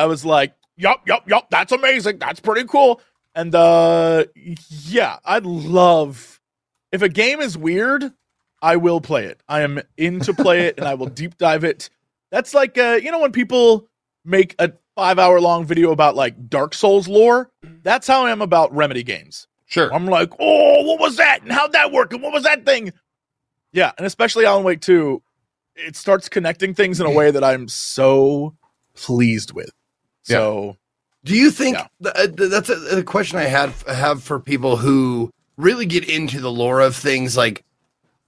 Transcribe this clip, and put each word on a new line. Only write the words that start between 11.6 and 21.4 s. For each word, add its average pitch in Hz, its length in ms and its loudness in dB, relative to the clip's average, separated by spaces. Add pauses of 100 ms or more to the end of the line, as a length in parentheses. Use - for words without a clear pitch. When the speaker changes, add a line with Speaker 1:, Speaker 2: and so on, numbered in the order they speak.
Speaker 1:
it. - 260 -6 (400)
That's 240 240 -4
like, 269 240 0
uh, 233 240 2
you 277 80 -8
know 330 80 -4
when 285 140 0
people 233 560 2 (360)
make 185 360 0
a 170 120 0 (240)
five-hour-long 180 680 2
video 165 240 2
about, 151 240 2
like, 123 340 -4
Dark 147 240 -4
Souls 196 360 2
lore? 240 420 4 (320)
That's 226 240 -2
how 262 200 2
I 240 40 0
am 220 100 -4
about 165 320 2
Remedy 139 300 -2
games. 78 460 -12 (180)
Speaker 2:
Sure. - 260 -2
Speaker 1:
I'm 165 140 -4
like, 175 320 0
"Oh, 247 460 4
what 320 160 -2
was 311 160 -2
that? 302 260 2